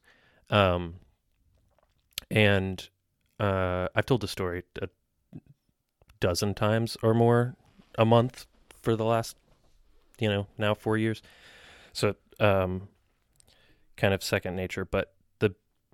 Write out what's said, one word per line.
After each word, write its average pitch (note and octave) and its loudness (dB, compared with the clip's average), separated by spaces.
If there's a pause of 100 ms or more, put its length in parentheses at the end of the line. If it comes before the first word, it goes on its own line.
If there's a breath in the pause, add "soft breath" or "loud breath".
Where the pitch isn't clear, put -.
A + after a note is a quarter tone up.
(480 soft breath)
Um, F2+ 2 (1400)
and, G2 2 (500)
uh, F#2 0
I've A2 -2
told B2 0
the G2+ -6
story F2+ -6 (180)
a F#2+ -6 (1300)
dozen F#2+ -2
times A2+ -2
or A2+ 4
more A#2+ 2 (440)
a A2+ 4
month A#2 2 (340)
for A2+ -2
the A2 -2
last, A2+ -2 (840)
you G#2+ 0
know, G2+ -2 (100)
now G#2+ 0
four A2 -4
years. A2 -2 (720 loud breath)
So, G2+ -2 (260)
um, F#2+ 2 (1080 soft breath)
kind G2+ 2
of F#2 -4
second F#2+ -4
nature, F#2 -6
but - -4 (280)
the G#2 2 (400)